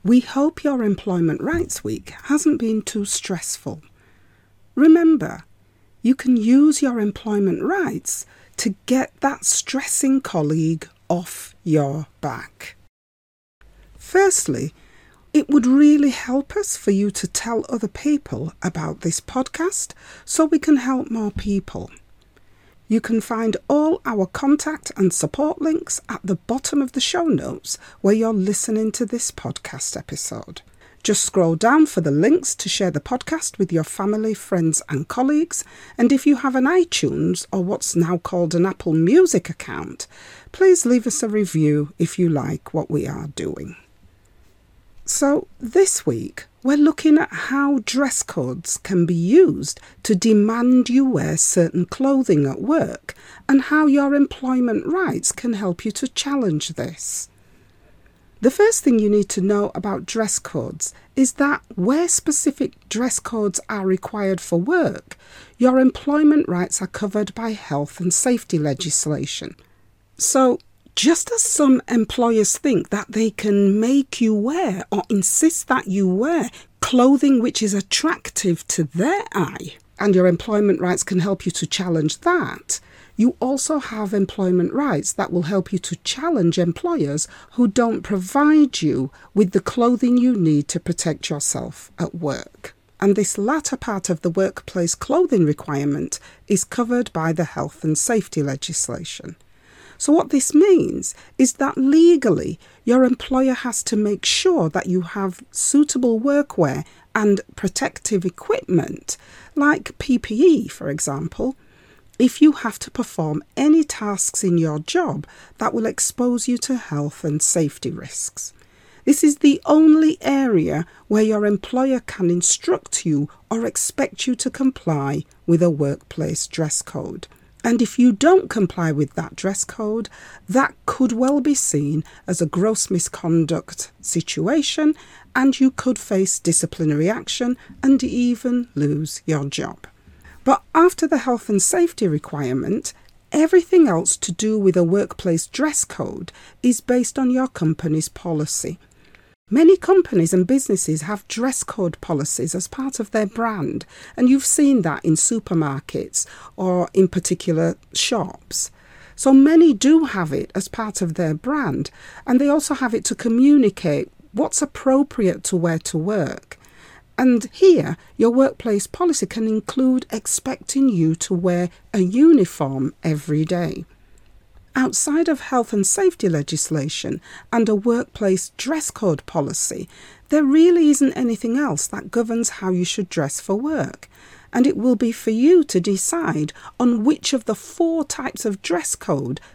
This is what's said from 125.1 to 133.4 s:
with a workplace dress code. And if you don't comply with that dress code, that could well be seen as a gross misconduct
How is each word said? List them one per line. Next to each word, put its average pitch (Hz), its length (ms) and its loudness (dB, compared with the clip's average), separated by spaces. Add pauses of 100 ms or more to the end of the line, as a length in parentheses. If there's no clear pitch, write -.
with 170 160 4
a 175 80 4
workplace 151 720 -4
dress - 380 -4
code. - 440 -12 (360)
And 233 180 2
if - 180 0
you 247 140 8
don't 349 360 4
comply 175 440 -2
with 143 220 -2
that - 200 -8
dress 196 300 -4
code, 220 420 -6 (400)
that 247 280 0 (100)
could 254 260 0
well 254 300 0
be 285 140 0
seen 147 480 -2 (220)
as 180 140 -4
a 170 60 0
gross 202 440 -2
misconduct 165 1120 -2